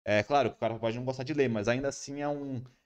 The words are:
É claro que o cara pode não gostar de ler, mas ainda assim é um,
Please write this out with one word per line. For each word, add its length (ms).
É 180
claro 260
que 80
o 20
cara 200
pode 180
não 80
gostar 180
de 100
ler, 160
mas 180
ainda 220
assim 320
é 60
um, 340